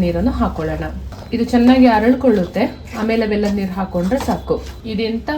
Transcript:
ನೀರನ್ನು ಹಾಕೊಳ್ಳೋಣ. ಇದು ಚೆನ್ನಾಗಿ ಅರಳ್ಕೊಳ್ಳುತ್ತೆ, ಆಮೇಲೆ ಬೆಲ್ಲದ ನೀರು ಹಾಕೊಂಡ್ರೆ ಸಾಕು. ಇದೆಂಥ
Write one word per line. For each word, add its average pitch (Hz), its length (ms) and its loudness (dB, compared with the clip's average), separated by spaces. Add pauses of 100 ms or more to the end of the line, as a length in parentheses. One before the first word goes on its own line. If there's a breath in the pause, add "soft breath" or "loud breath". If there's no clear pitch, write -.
ನೀರನ್ನು 175 340 0
ಹಾಕೊಳ್ಳೋಣ. 160 460 -4 (500)
ಇದು 240 80 0 (100)
ಚೆನ್ನಾಗಿ 254 340 6 (100)
ಅರಳ್ಕೊಳ್ಳುತ್ತೆ, 220 680 2 (360)
ಆಮೇಲೆ 226 320 0
ಬೆಲ್ಲದ 202 280 0
ನೀರು 185 200 -4
ಹಾಕೊಂಡ್ರೆ 190 480 -2
ಸಾಕು. 165 280 -2 (360)
ಇದೆಂಥ 226 460 -4